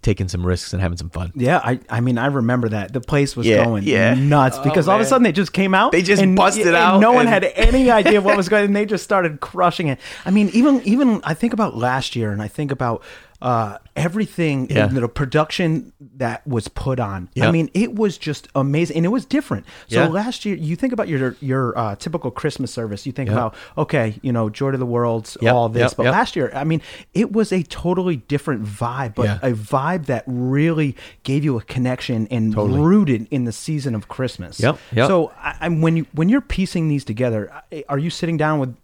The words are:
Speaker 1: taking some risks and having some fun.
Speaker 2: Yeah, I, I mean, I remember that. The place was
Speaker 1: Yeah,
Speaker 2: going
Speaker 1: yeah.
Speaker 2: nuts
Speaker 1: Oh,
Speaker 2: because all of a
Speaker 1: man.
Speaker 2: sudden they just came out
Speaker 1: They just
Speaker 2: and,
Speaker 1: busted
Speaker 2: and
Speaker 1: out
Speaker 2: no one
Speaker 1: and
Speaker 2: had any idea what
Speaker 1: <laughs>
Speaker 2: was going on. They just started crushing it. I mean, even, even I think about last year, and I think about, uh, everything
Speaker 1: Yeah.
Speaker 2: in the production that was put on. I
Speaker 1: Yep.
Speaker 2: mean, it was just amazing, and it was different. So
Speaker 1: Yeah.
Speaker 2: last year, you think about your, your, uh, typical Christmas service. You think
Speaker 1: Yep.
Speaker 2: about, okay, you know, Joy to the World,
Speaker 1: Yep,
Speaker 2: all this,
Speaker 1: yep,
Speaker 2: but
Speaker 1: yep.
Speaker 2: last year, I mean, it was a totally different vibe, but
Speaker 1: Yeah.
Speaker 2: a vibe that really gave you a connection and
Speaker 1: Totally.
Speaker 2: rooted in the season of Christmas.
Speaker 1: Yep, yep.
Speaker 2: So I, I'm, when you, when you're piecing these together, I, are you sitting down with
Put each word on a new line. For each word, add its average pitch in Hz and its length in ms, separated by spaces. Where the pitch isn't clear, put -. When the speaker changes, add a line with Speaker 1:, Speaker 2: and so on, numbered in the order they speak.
Speaker 1:
taking 98 280
some 87 160
risks 90 260
and 98 100
having 87 160
some 82 120
fun. 85 260
Speaker 2:
Yeah, 135 260
I, 123 160
I 113 100
mean, 123 180
I 123 100
remember 123 420
that. 104 240
The 127 80
place 139 340
was 120 100
Speaker 1:
Yeah, 110 200
Speaker 2:
going 110 180
Speaker 1:
yeah. 110 300
Speaker 2:
nuts 135 440
Speaker 1:
Oh, - 60
Speaker 2:
because 156 240
all 190 80
of 220 60
a - 20
Speaker 1:
man. - 60
Speaker 2:
sudden 262 140
they 190 100
just 180 180
came 190 240
out 208 160
Speaker 1:
They 170 100
just 196 220
Speaker 2:
and, 185 140
Speaker 1:
busted 202 300
Speaker 2:
and 170 100
Speaker 1:
out 185 240
Speaker 2:
no 226 100
one 247 140
Speaker 1:
and 233 40
Speaker 2:
had 196 140
any 247 480
idea 214 300
what 208 160
Speaker 1:
<laughs> - 0
Speaker 2:
was 185 100
going 208 200
on. 202 60
They 208 120
just 202 180
started 170 380
crushing 175 480
it. 131 100
I - 60
mean, 208 220
even, 254 320
even 233 400
I 151 80
think 226 180
about 208 240
last 127 400
year, 110 160
and 101 100
I 104 60
think 147 240
about, 120 320
uh, 113 360
everything 160 760
Speaker 1:
Yeah. 107 200
Speaker 2:
in 131 60
the 120 120
production 151 880
that 117 280
was 120 220
put 131 320
on. 98 380
I 117 80
Speaker 1:
Yep. 139 80
Speaker 2:
mean, 165 200
it 220 220
was 208 220
just - 360
amazing, 143 440
and 165 80
it 180 40
was 240 140
different. 190 420
So 113 160
Speaker 1:
Yeah. 160 60
Speaker 2:
last 208 340
year, 202 140
you 156 180
think 262 160
about 214 160
your, 131 320
your, 131 380
uh, 107 180
typical 156 360
Christmas 135 420
service. 107 320
You 131 80
think 135 160
Speaker 1:
Yep. 107 80
Speaker 2:
about, 113 180
okay, 123 440
you 120 120
know, 113 160
Joy 135 220
to 135 60
the 127 80
World, 120 560
Speaker 1:
Yep, 117 120
Speaker 2:
all 117 160
this, 120 220
Speaker 1:
yep, - 40
Speaker 2:
but 113 80
Speaker 1:
yep. 123 80
Speaker 2:
last 226 240
year, 139 180
I 135 120
mean, 160 160
it 208 180
was 214 220
a 185 100
totally 180 540
different 127 480
vibe, 120 500
but 123 100
Speaker 1:
Yeah. 101 160
Speaker 2:
a 131 120
vibe 143 540
that 123 200
really 139 720
gave 143 220
you 131 120
a 110 40
connection 123 680
and 110 240
Speaker 1:
Totally. 107 280
Speaker 2:
rooted 156 500
in 127 140
the 113 80
season 139 420
of 104 140
Christmas. - 500
Speaker 1:
Yep, 120 180
yep. 117 140
Speaker 2:
So 175 240
I, 143 200
I'm, 160 200
when 165 140
you, 160 180
when 160 140
you're 262 140
piecing 175 480
these 143 160
together, 110 440
I, 156 160
are 143 120
you 165 100
sitting 165 260
down 151 240
with 131 240